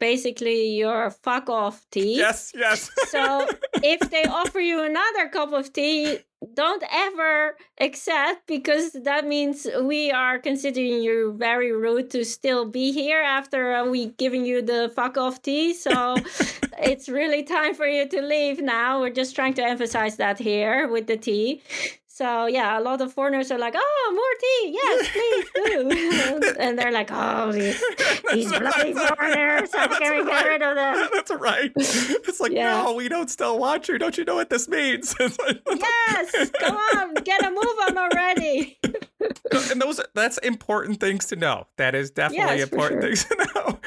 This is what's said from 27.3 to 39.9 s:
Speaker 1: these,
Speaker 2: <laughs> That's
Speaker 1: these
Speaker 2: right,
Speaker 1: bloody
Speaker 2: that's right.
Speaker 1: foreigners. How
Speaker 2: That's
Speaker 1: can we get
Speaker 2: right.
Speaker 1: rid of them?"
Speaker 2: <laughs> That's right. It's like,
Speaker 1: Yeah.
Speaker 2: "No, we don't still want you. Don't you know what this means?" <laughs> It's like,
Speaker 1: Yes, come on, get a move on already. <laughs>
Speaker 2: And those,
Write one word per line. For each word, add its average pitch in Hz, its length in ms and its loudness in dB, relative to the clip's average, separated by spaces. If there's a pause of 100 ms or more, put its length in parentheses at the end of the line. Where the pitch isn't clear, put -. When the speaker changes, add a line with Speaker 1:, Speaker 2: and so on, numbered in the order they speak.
Speaker 1:
these, 202 260 0 (120)
Speaker 2:
<laughs> - 80 -6
That's - 340 0
Speaker 1:
these 226 200 0
Speaker 2:
right, 302 100 0
Speaker 1:
bloody 294 320 2
Speaker 2:
that's 302 160 2
right. 302 80 0
Speaker 1:
foreigners. 294 560 2
How 294 120 4
Speaker 2:
That's 311 120 0
Speaker 1:
can 302 180 2
we 294 80 0
get 285 80 -2
Speaker 2:
right. 285 160 2
Speaker 1:
rid 302 140 2
of 285 140 0
them?" 277 340 0
Speaker 2:
<laughs> - 40 0
That's 359 200 -2
right. 247 420 0
It's 269 640 0
like, 277 120 0
Speaker 1:
Yeah. 226 320 2
Speaker 2:
"No, 240 100 0
we 247 160 -4
don't 339 180 -2
still 240 300 -2
want 285 300 0
you. 339 100 0
Don't 330 180 -2
you 339 80 -2
know 339 100 0
what 339 140 -2
this - 180 -2
means?" 277 500 -2
<laughs> - 40 -2
It's 254 180 0
like, - 300 -2
Speaker 1:
Yes, 427 920 0
come 294 180 2
on, 415 400 0
get 392 280 0
a 381 60 0
move 427 260 0 (100)
on 370 120 0
already. 349 840 0
<laughs> - 60 0 (840)
Speaker 2:
And 254 120 0
those, 285 180 -2 (140)